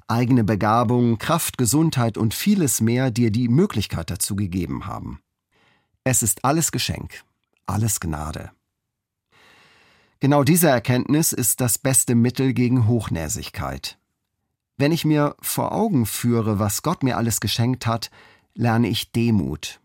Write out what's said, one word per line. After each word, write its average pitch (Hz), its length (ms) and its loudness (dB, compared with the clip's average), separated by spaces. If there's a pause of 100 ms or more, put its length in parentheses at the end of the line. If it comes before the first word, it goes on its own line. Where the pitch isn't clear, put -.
eigene 120 360 2
Begabung, 113 760 2
Kraft, - 400 -2
Gesundheit 127 580 2
und 107 200 0
vieles 196 440 2
mehr 120 300 2
dir 117 220 2
die 120 160 0
Möglichkeit 120 640 0
dazu 85 240 -4
gegeben 85 500 -4
haben. - 340 -12 (840)
Es 131 180 0
ist - 240 -2
alles 151 260 2
Geschenk, - 520 -6 (420)
alles 104 340 -2
Gnade. 76 520 -8 (1700)
Genau 143 240 4
diese 165 260 4
Erkenntnis 127 640 2
ist - 260 -2
das 123 200 0
beste 127 340 0
Mittel 123 400 2
gegen 120 340 2
Hochnäsigkeit. 76 1120 -4 (800)
Wenn 143 140 2
ich 165 140 -2
mir 147 360 2
vor - 300 -4
Augen 185 340 0
führe, 110 540 0
was 101 240 -2
Gott 170 180 -2
mir 123 160 0
alles 113 220 -2
geschenkt 123 480 -2
hat, 113 240 -4 (420)
lerne 117 360 2
ich - 220 -4
Demut. 104 720 -2